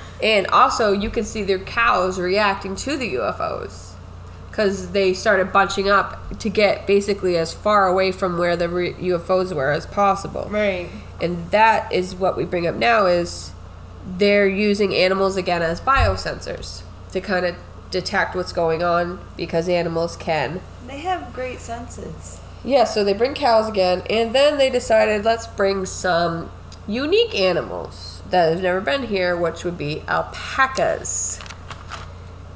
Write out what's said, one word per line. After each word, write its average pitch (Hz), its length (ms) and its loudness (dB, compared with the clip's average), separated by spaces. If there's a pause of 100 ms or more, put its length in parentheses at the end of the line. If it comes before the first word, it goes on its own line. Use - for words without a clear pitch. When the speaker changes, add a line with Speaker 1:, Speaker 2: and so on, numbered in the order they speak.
(220)
Speaker 1:
And 208 260 4
also, 233 440 4
you 202 180 0
can 226 140 -2
see 208 200 -4
their 190 160 2
cows 190 600 0
reacting 190 580 0
to 285 200 -2
the 254 120 -2
U 123 160 -2
F - 140 -4
Os. - 540 -6 (580)
'Cause 190 400 -2
they 190 220 4
started 190 400 2
bunching 196 340 2
up - 520 0
to 220 100 -2
get 208 380 2
basically 202 500 2
as 165 160 -2
far 208 320 4
away 190 260 4
from 180 280 -2
where 175 160 2
the 170 120 0
re-, 175 320 -2
U 180 160 0
F 175 140 -4
Os 185 240 2
were 143 180 0
as 156 140 -2
possible. 196 640 0
Speaker 2:
Right. 196 400 -2 (320)
Speaker 1:
And 170 300 -4
that 214 420 6
is 185 220 0
what 185 200 0
we 175 100 -2
bring 175 200 -2
up 156 100 0
now, 226 300 4
is 175 460 0 (680)
they're 202 300 6
using 202 480 2
animals 190 420 2
again 175 240 0
as 170 180 -2
biosensors - 1000 0 (300)
to 185 100 -4
kinda 180 340 -2 (360)
detect 180 440 -2
what's 180 160 -4
going 165 300 0
on, 175 380 0 (160)
because 170 340 -2
animals 170 480 0
can. 156 440 -2 (260)
Speaker 2:
They 277 140 -12
have 339 320 -4
great 254 260 -8
senses. 233 800 -12 (240)
Speaker 1:
Yeah, 240 220 6
so 214 180 2
they 202 100 4
bring 247 220 0
cows 226 340 4
again, 185 400 2
and 226 240 0
then 285 240 6
they 269 140 4
decided, 214 520 4
"Let's 226 220 2
bring 196 400 0
some 170 640 0 (380)
unique 311 480 2
animals 143 960 -2
that 175 220 6
have 175 100 0
never 185 200 2
been 269 220 0
here," 185 340 0
which 165 260 -2
would 175 140 -4
be 147 300 -6
alpacas. - 1300 -2 (1160)